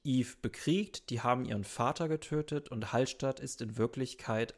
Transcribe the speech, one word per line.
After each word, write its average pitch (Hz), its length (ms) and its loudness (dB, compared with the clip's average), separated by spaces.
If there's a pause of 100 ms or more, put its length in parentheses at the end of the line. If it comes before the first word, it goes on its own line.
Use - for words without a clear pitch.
Eve 127 360 2
bekriegt. - 720 0
Die 117 100 0
haben 123 240 2
ihren 107 200 -2
Vater 143 440 0
getötet 151 600 -2
und 110 220 -4
Hallstatt 131 480 2
ist - 200 -8
in 110 160 -6
Wirklichkeit 117 800 0